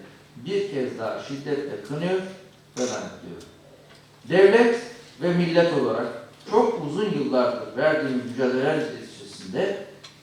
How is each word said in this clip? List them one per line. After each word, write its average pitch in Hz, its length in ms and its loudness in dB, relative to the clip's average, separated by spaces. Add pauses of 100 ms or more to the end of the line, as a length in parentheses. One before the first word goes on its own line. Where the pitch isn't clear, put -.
(360)
bir 175 340 -4
kez 123 280 -4
daha - 240 -4
şiddetle 139 680 -6
kınıyor 180 320 0 (580)
ve - 20 -2
lanetliyor. - 640 -6 (840)
Devlet 226 520 8 (420)
ve 175 100 0
millet 170 420 4
olarak 120 320 0 (440)
çok 214 360 4
uzun 185 240 -2
yıllardır 123 680 0
verdiğimiz 139 480 0
mücadeleler 131 540 0
neticesinde - 1080 -6 (360)